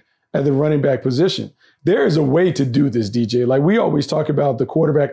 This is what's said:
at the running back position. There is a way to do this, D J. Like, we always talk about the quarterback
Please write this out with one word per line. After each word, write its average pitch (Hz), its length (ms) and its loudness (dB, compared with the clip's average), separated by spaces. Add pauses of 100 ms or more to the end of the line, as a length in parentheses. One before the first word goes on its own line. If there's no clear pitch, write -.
(360)
at 139 100 0
the 143 80 2
running 147 280 0
back 135 200 0
position. 131 500 -2 (320)
There 185 220 2
is 170 100 2
a 156 80 2
way 160 280 2
to 139 120 -2
do 131 280 0
this, 110 180 -2
D 117 160 -2
J. 120 200 -2
Like, 135 180 2
we 208 160 2
always 151 260 0
talk 156 240 -2
about 147 300 0
the - 80 0
quarterback 151 460 0